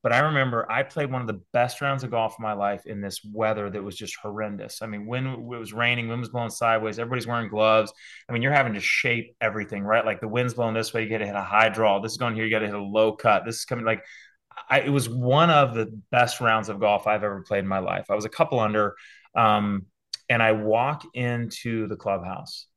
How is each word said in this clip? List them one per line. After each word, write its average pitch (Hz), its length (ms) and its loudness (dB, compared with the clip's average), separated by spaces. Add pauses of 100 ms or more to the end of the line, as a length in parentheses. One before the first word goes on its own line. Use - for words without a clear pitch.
but 117 100 0
I 120 80 6
remember 135 500 2
I 120 140 0
played 143 300 -4
one 127 80 -4
of 117 60 -6
the 104 140 -6 (120)
best 123 260 2
rounds 139 240 -2
of 120 80 -8
golf 113 220 0
of - 80 -20
my 110 100 -4
life 101 340 -2
in 104 140 -10
this 98 220 -8 (120)
weather 107 360 0
that 101 120 -8
was 95 140 -10
just - 220 -12
horrendous. 104 640 -10
I 110 40 -8
mean, 104 200 -10
wind, 127 220 -4
it 127 140 -8
was 117 300 -10
raining, 117 380 0
wind 117 100 -4
was 117 100 -6
blowing 117 200 -4
sideways, 110 500 0
everybody's 120 260 -4
wearing 117 220 -4
gloves. 107 460 4 (340)
I 123 60 -6
mean, 117 80 -2
you're 135 100 0
having 131 220 2
to 101 80 -6
shape 120 580 -2
everything, 107 440 -4
right? 107 220 2
Like, 107 140 -2
the 113 80 -6
wind's 120 280 -2
blowing 117 180 0
this 110 200 -2
way, 113 100 -2
you 107 60 -6
gotta 107 160 -2
hit 101 120 -6
a 101 40 -2
high 104 280 4
draw. 104 320 4
This 110 100 -6
is - 60 -10
going 120 180 -2
here, 110 80 -2
you 110 80 -2
gotta 107 140 0
hit 104 100 -6
a 104 80 -6
low 107 320 2
cut. 101 300 4
This 113 140 -6
is - 60 -8
coming, 120 200 -6
like, 110 180 0 (680)
I, 135 120 4
it - 80 -4
was 139 180 2
one 127 420 4
of 143 240 6
the 113 120 -2 (260)
best 123 300 2
rounds 110 260 2
of 101 140 -6
golf 104 260 4
I've 107 160 0
ever 98 180 -4
played 101 180 -2
in 98 80 -4
my 95 120 0
life. 92 320 -4
I 101 40 4
was 107 100 -2
a 107 40 -6
couple 147 300 0
under, 104 360 0 (400)
um, 104 500 2 (420)
and 117 160 2
I 113 80 6
walk 110 600 0
into 120 760 -4
the 101 80 -6
clubhouse 92 800 -6